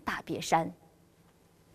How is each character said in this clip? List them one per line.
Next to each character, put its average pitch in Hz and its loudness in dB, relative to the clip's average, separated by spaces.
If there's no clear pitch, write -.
大 - -4
别 139 -4
山。 165 2